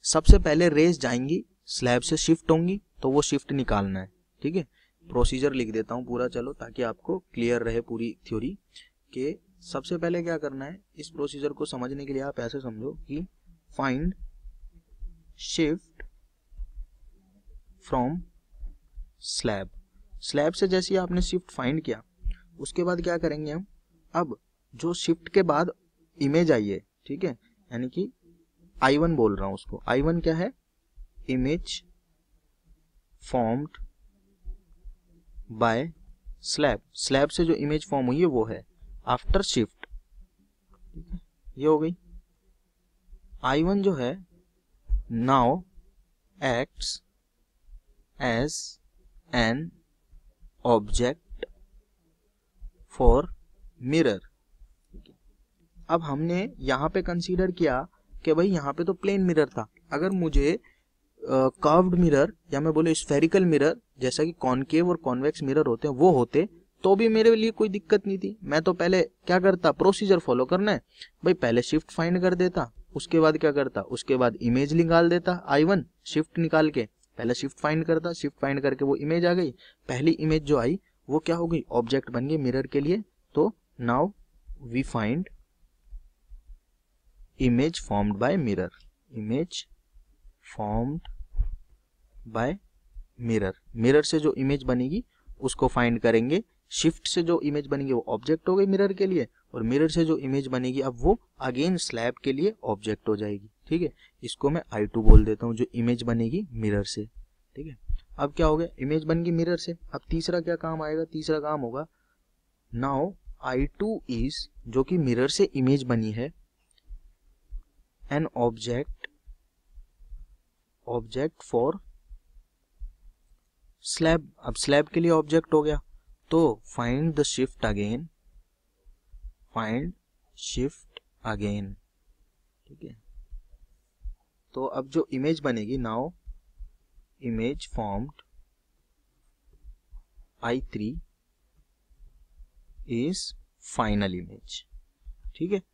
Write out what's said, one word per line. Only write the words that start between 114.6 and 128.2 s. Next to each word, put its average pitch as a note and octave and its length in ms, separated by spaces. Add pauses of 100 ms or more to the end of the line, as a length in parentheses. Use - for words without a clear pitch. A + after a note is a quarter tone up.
जो B2+ 160
कि F3+ 140
मिरर B2+ 320
से - 140 (120)
इमेज C3+ 280
बनी A2+ 280
है, B2 200 (1800)
an D3+ 140 (120)
object, A#2+ 680 (1800)
object A#2+ 580
for B2+ 260 (2250)
slab। D#3+ 420 (180)
अब C3+ 100
स्लैब C#3+ 320
के - 120
लिए E3+ 120
ऑब्जेक्ट D#3+ 420
हो D3+ 80
गया, D3 180 (520)
तो D#3+ 380
find C3 440
the C#3+ 140
shift - 380
again, G#2+ 420 (1500)